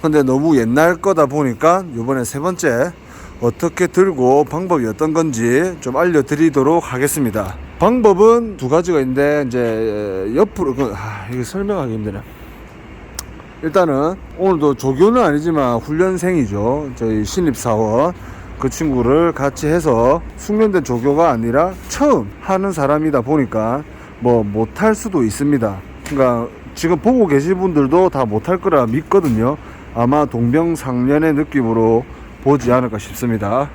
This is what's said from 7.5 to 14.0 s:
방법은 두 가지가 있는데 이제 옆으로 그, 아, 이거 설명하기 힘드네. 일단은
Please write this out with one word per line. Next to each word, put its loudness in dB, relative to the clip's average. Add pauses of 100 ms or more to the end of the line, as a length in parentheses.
방법은 4
두 -6
가지가 2
있는데 0
이제 -2
옆으로 0
그, -2
아, -10
이거 -6
설명하기 -4
힘드네. -6 (1400)
일단은 0 (240)